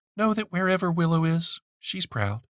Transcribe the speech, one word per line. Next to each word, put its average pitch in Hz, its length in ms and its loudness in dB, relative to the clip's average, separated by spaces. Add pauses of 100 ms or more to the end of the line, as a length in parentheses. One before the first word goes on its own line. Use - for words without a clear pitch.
(180)
Know 214 160 2
that 214 180 -4
wherever 185 400 0
Willow 165 320 2
is, 165 380 0 (180)
she's - 260 -8
proud. 104 360 -4 (120)